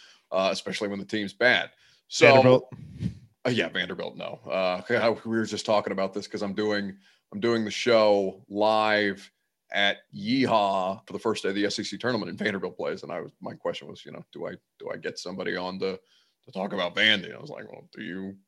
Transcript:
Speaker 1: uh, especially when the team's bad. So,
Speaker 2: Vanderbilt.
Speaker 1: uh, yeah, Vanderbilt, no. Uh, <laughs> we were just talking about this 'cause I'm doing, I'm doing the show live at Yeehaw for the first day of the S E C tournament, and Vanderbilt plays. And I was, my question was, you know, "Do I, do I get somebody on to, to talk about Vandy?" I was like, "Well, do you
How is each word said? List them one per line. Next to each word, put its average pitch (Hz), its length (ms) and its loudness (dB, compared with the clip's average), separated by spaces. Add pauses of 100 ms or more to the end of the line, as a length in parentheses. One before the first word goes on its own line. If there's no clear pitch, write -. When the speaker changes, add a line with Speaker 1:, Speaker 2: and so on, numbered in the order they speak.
(320)
Speaker 1:
uh, 95 180 2
especially 95 380 -4
when 101 100 -6
the 98 60 -10
team's 104 300 -4
bad. 110 360 2 (380)
So, - 180 6
Speaker 2:
Vanderbilt. 127 480 8 (720)
Speaker 1:
uh, 123 40 2
yeah, 104 180 0
Vanderbilt, 90 480 -6
no. 87 240 -10 (100)
Uh, 92 380 0
<laughs> 113 380 2
we 113 100 -2
were 113 80 0
just 104 220 -6
talking 104 260 2
about 95 220 -2
this 101 120 -8
'cause 104 140 -8
I'm 98 140 -6
doing, 104 420 -2 (380)
I'm 104 60 -10
doing 117 260 2
the 101 40 -6
show 101 760 4
live 104 840 2 (400)
at 101 280 0 (180)
Yeehaw 101 920 0
for - 60 -16
the 95 60 -8
first 107 240 -2
day 98 80 -2
of 98 40 -2
the 101 120 0
S 98 120 -4
E 104 60 -4
C 98 140 -8
tournament, 113 320 -2
and - 80 -10
Vanderbilt 98 400 -4
plays. 73 240 -4
And - 100 -10
I 87 80 -6
was, - 120 -12 (100)
my - 100 -10
question - 340 -6
was, - 200 -16
you 73 60 -14
know, - 200 -14
"Do 82 140 -10
I, - 60 -10 (260)
do - 120 -12
I - 60 -8
get 82 220 -8
somebody 92 380 -6
on 92 240 -6
to, 95 200 -4 (440)
to - 80 -20
talk 95 200 -4
about 90 240 -2
Vandy?" 104 400 2
I - 20 -16
was - 120 -14
like, 107 200 -14
"Well, - 220 -18
do - 100 -12
you 190 320 -8 (140)